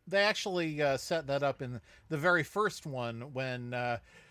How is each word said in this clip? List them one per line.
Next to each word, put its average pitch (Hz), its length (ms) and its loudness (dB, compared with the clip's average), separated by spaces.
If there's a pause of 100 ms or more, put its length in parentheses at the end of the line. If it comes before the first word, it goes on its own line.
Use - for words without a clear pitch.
they 196 140 4
actually, 180 600 0
uh, 139 160 4
set 160 300 -2
that 139 160 0
up 139 180 0
in 123 200 -6 (280)
the 160 80 -2
very 170 260 4
first - 420 -2
one 123 480 -6
when, 123 400 -4
uh, 123 240 -2 (340)